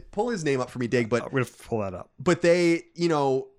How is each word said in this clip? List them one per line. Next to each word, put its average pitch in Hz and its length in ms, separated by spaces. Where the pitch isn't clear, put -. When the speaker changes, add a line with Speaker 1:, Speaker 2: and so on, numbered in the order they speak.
Speaker 1:
pull 233 200
his 196 120
name 139 180
up 123 100
for - 80
me, 123 80
Dig. 117 240
But 120 140
Speaker 2:
I'm - 80
gonna 131 120
pull - 360
that 98 120
up. - 260
Speaker 1:
but 170 220
they, 170 440
you 170 160
know, 139 380